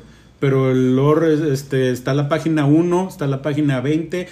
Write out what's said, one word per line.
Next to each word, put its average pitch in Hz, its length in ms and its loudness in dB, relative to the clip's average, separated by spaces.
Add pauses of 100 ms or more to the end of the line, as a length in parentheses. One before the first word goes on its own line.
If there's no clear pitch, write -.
(420)
pero 135 300 2
el 127 260 2
lore 151 360 4
es, 151 60 2
este, 135 520 -2
está 123 220 -4
la 143 140 0
página 156 380 0
uno, 175 440 2
está 147 180 -6
la 131 140 -4
página 143 380 -2
veinte, 160 520 -4